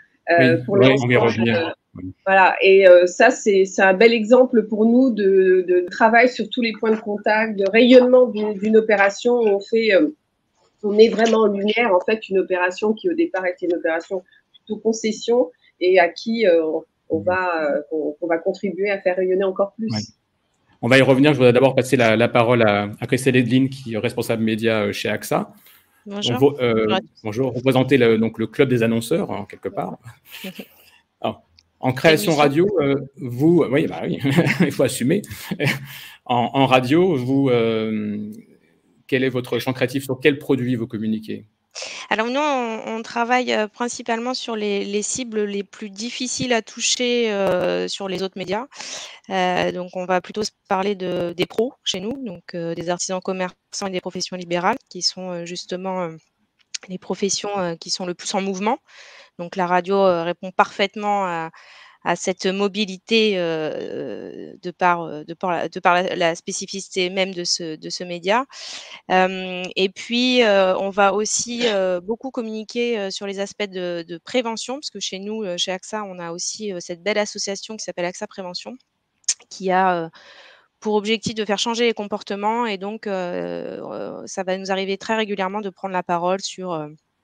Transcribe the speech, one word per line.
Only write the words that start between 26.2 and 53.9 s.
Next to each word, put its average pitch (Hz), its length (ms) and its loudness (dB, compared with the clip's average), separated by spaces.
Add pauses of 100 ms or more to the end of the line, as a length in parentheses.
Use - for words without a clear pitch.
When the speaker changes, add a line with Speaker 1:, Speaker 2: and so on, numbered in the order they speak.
Speaker 2:
Donc, - 80 -2
vo-, 139 220 4
euh, 117 120 2
Speaker 3:
Bonjour 110 200 2
à 190 60 0
tous. - 60 -18 (180)
Speaker 2:
bonjour. 117 260 -4
Vous 120 80 -8
représentez 127 400 2
le, 113 180 6
donc, 110 220 -2
le 110 80 -2
club 139 240 0
des 120 120 2
annonceurs, 117 480 0
en 101 140 -6
quelque - 240 -12
part. 151 300 -8 (460)
Speaker 3:
<laughs> - 760 -20
Speaker 2:
Alors, 107 220 -6 (380)
en 127 120 0
création 160 400 2
Speaker 3:
Émission. 147 100 4
Speaker 2:
radio, 147 240 4 (140)
euh, 139 140 2 (220)
vous, 139 540 2
oui, 143 160 2
bah - 180 -6
oui, 170 160 -4
<laughs> 135 400 2
il 139 120 2
faut 143 120 2
assumer. 120 360 0 (1040)
En, 120 300 0
en 135 120 6
radio, 143 500 4
vous, 135 340 0
euh, 110 800 -2 (760)
quel 131 180 0
est 131 60 0
votre 123 280 -4
champ 131 140 -4
créatif ? 131 320 -2
Sur 131 160 -6
quel 143 180 4
produit 123 380 0
vous 113 100 -4
communiquez ? 110 580 -6 (640)
Speaker 3:
Alors 214 160 0
nous, 254 140 -2
on, 233 580 -4
on 226 40 -10
travaille, 233 500 -2
euh, 214 160 0
principalement 240 640 -6
sur 233 220 -8
les, 202 280 -2
les 202 180 -4
cibles 214 420 -4
les 202 180 -6
plus 208 260 -12
difficiles 240 640 -6
à 226 100 0
toucher, 240 680 -2
euh, 180 540 0
sur 190 220 -8
les 190 160 -4
autres 190 120 -10
médias. 196 300 -6 (640)
Euh, 180 400 0
donc 180 240 -8
on 185 100 -6
va 180 160 0
plutôt 208 220 -8
se 208 80 -6 (180)
parler 196 280 -2
de, 175 360 -4
des 175 140 -2
pros 240 260 -2 (120)
chez 190 160 -4
nous, 214 120 -8 (120)
donc, 175 300 -14
euh, 170 200 -6
des 170 160 -6
artisans 185 300 -4
commerçants 185 680 -8
et 190 40 -6